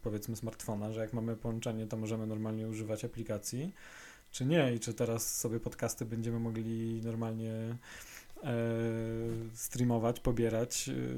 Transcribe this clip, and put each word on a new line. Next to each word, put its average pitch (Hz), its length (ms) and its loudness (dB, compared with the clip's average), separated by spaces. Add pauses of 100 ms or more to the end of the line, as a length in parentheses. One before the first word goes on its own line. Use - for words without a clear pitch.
powiedzmy, 107 340 -2
smartfona, 107 580 -2
że 110 80 0
jak 110 120 -2
mamy 113 220 0
połączenie, 113 520 0
to 110 100 -2
możemy 110 300 0
normalnie 110 400 0
używać 107 380 -2
aplikacji, 120 680 -4 (580)
czy 127 140 -2
nie 139 280 6
i 117 60 0
czy 113 140 -4
teraz 117 460 0
sobie 117 200 0
podcasty - 460 -2
będziemy 117 340 0
mogli 113 640 0
normalnie, 113 500 0 (920)
e, 120 120 0 (1000)
streamować, 120 680 2
pobierać, 120 680 2
e, 135 40 0 (240)